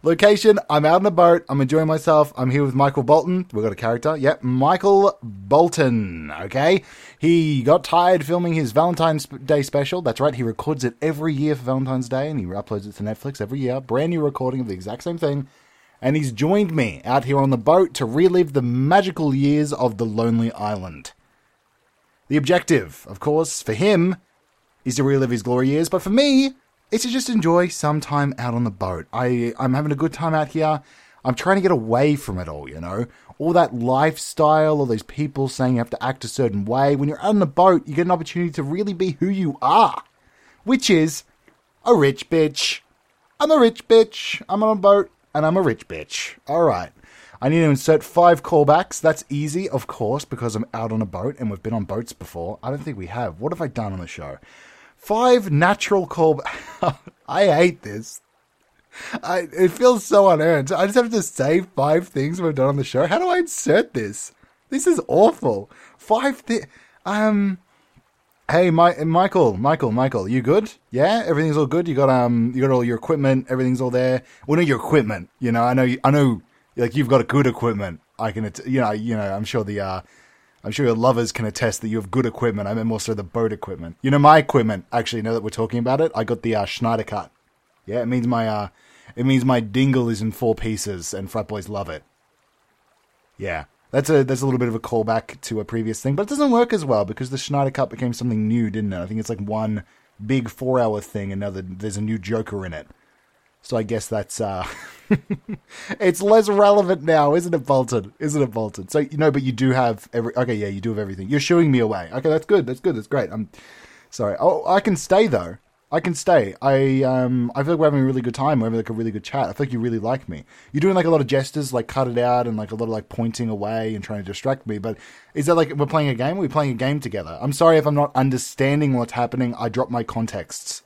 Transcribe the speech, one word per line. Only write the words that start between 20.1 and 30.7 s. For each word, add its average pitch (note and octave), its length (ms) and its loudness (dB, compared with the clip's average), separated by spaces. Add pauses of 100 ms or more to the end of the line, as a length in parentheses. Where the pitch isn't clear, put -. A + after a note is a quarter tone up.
Island. F#2 600 -8 (1160)
The C#3+ 60 2
objective, C#3+ 760 0
of G2 80 -14
course, D#3 420 -2
for A2+ 120 -6
him F3+ 420 2 (680)
is B2 100 -4
to C#3 80 0
relive C3+ 280 2
his A2+ 120 -2
glory B2 260 0
years, D#3 200 0
but F#3 120 -2
for F#3+ 100 -6
me, C4+ 420 4 (400)
it's A3 100 -2
to B3 80 -4
just B3+ 180 -2
enjoy F3+ 380 2
some D3+ 340 -2
time C#3+ 380 -2
out A#2+ 160 -4
on A#2+ 80 -2
the A#2 80 -2
boat. F#2 420 -8
I, A#2+ 460 -2
I'm B2+ 160 0
having D3+ 160 -2
a C#3+ 60 -2
good D#3+ 160 -2
time D#3+ 200 -4
out D3+ 160 0
here. D#3 320 -2 (440)